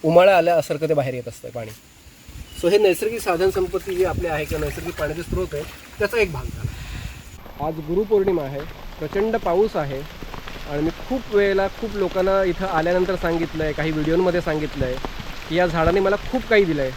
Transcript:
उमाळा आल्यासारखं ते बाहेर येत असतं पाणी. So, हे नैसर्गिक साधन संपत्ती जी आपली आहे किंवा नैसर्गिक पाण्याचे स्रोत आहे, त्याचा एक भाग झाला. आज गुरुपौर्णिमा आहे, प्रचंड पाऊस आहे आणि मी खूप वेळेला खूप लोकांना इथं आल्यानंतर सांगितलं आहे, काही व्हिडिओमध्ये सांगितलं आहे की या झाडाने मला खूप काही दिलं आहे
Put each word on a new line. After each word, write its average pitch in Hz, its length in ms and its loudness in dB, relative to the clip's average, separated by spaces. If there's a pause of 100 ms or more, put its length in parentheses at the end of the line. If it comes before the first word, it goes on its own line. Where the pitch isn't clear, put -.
उमाळा 180 320 8
आल्यासारखं 165 520 4
ते 156 60 4
बाहेर 135 200 0
येत 123 140 -8
असतं 117 200 -14
पाणी. 113 220 -10 (920)
So, 170 80 4
हे 202 80 6
नैसर्गिक 214 420 4
साधन 185 300 2
संपत्ती 185 460 -4
जी 185 80 2
आपली 175 220 -2
आहे 156 180 -2
किंवा 151 220 -4
नैसर्गिक 170 340 -8
पाण्याचे 156 220 -4
स्रोत 180 300 -4
आहे, 143 100 -6 (360)
त्याचा 208 200 0
एक 190 140 2
भाग 127 120 -8
झाला. - 280 -6 (960)
आज 160 80 -4
गुरुपौर्णिमा 190 680 0
आहे, 139 180 -6 (380)
प्रचंड 202 380 -2
पाऊस 196 400 2
आहे 139 240 -2 (680)
आणि 147 120 -2
मी 160 80 0
खूप 240 440 -6
वेळेला 196 340 4
खूप 214 260 -6
लोकांना 190 500 2
इथं 180 220 -2
आल्यानंतर 180 500 2
सांगितलं 165 480 -2
आहे, 151 80 -2
काही 151 180 -2
व्हिडिओमध्ये 165 500 2
सांगितलं 151 440 -2
आहे 127 100 -2 (540)
की 160 80 -2
या 180 100 4
झाडाने 170 340 2
मला 196 160 2
खूप 233 340 -2
काही 208 140 8
दिलं 151 180 0
आहे 131 140 -2